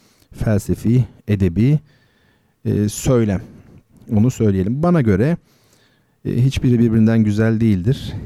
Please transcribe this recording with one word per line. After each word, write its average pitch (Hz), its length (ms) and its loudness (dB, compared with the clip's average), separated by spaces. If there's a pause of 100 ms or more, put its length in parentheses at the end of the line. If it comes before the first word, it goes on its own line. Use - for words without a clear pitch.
(340)
felsefi, 110 720 0 (240)
edebi, 104 500 0 (840)
e, 104 240 -2
söylem. 110 540 0 (760)
Onu 113 140 2
söyleyelim. 107 520 -2
Bana 175 180 2
göre, 117 360 2 (880)
e, - 200 -2
hiçbiri 131 340 0
birbirinden 113 460 2
güzel 110 360 0
değildir. 110 520 0 (140)